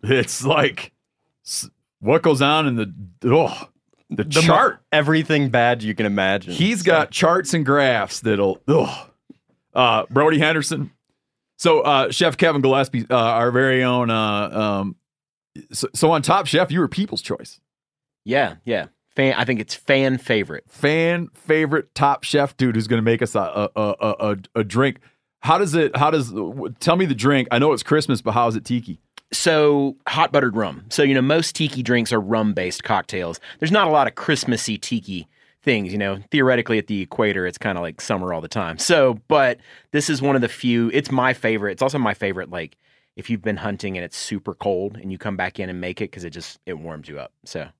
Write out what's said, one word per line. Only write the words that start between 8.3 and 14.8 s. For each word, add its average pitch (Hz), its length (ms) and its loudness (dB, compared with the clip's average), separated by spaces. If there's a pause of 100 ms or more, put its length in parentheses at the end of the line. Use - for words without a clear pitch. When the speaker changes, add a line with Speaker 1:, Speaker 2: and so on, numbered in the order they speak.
Speaker 1:
ugh. - 420 0 (680)
Uh, 117 340 2
Brody 151 300 4
Henderson. 156 500 0 (680)
So, 156 220 4
uh, 135 280 2
Chef 160 280 0
Kevin 156 260 2
Gillespie, 131 480 2
uh, 127 40 2
our 117 360 2
very 127 320 2
own. 123 260 0
Uh, 104 400 0
um, 101 460 -2 (760)